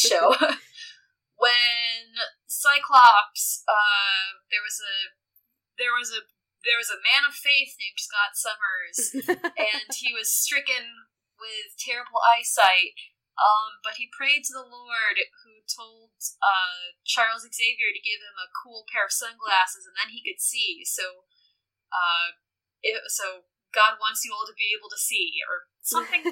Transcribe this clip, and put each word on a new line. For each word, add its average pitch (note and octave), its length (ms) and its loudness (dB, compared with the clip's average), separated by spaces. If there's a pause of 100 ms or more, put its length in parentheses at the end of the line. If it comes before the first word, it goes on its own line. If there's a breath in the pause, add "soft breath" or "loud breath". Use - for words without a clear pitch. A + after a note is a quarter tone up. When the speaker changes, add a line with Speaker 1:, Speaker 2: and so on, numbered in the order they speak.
Speaker 1:
<laughs> - 40 2
Speaker 2:
show. - 280 6
<laughs> - 200 2 (840 loud breath)
When A#3 800 0 (240)
Cyclops, C4+ 1200 6
uh, G3 880 2
there G#3 80 -2
was G#3 160 -8
a, G3+ 180 -8 (800)
there B3 160 -2
was A#3+ 240 -2
a, G#3+ 80 -8 (400)
there A#3 160 2
was A3+ 160 -6
a G3 80 -10
man C4+ 240 4
of C#4 80 -2
faith C#4 480 -2
named - 160 -14
Scott G3+ 400 -2
Summers, G3 880 -6
Speaker 1:
<laughs> F4 320 -4
Speaker 2:
and G#3+ 400 -2
he B3 160 -6
was A3 160 -4
stricken B3+ 800 -4 (320)
with A3 400 -14
terrible A#3+ 400 -6
eyesight. G3 720 4 (480 loud breath)
Um, G#3+ 400 2
but A3 160 -10
he B3 160 -12
prayed C#4+ 320 0
to C4 80 -8
the C4 160 -12
Lord, A#3 480 -4 (240)
who A3 240 -20
told, A3+ 480 -14 (320)
uh, F3+ 480 -2 (160)
Charles A3+ 400 0
Xavier A3+ 400 -2
to G#3 160 -8
give G#3 160 -6
him G3+ 160 -20
a F#3 160 -14
cool A#3 320 -16
pair G#3 240 -4
of - 60 -4
sunglasses, G#3+ 760 -2
and F#3 80 -14
then A3 160 -6
he A#3+ 80 -16
could - 160 -10
see. - 480 -6
So, - 400 -8 (640)
uh, E3+ 480 -2 (480)
it, G#3+ 240 -2
so F#3 400 -8 (240)
God A3 240 4
wants G#3+ 240 -4
you A#3+ 80 -8
all G#3+ 160 -8
to G#3+ 80 -16
be G#3 240 -6
able G#3 160 -20
to - 80 -10
see, F3 480 -6
or F3 160 -10 (160)
something, B3+ 400 -4 (100)